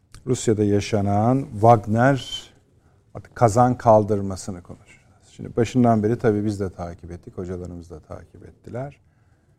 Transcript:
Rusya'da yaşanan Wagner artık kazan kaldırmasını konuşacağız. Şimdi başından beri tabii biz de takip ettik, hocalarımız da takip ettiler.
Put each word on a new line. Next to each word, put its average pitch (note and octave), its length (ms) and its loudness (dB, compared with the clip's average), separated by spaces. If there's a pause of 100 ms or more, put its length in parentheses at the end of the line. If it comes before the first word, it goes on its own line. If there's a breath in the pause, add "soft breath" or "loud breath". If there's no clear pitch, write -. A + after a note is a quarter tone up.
(260)
Rusya'da A2+ 380 0
yaşanan G2+ 880 0
Wagner A#2 1000 2 (640)
artık - 200 -20
kazan B2 440 4
kaldırmasını G2+ 840 0
konuşacağız. - 260 -20 (500)
Şimdi G#2 180 -16
başından A#2 460 2
beri A2+ 160 -2
tabii G#2 260 0
biz G#2 160 -4
de F#2+ 100 -6
takip E2+ 400 -14
ettik, F2 280 -18
hocalarımız F2 520 -12
da E2+ 100 -18
takip - 440 -20
ettiler. A2+ 560 -16 (580)